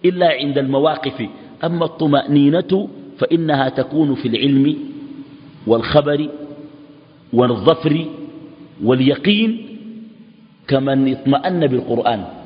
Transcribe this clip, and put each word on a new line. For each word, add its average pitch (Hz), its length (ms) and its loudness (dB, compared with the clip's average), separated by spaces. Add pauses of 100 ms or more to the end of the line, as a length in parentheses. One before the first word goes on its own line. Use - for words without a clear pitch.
إلا 180 240 4
عند 143 300 0
المواقف، 135 680 0 (360)
أما 170 200 -2
الطمأنينة 156 1040 2 (300)
فإنها 151 500 0
تكون 143 460 0
في 120 140 -4
العلم 139 500 2 (880)
والخبر 147 640 2 (1040)
والظفر 123 720 2 (800)
واليقين، 143 920 2 (920)
كمن 135 440 2
اطمأن 147 540 0
بالقرآن 117 580 0 (220)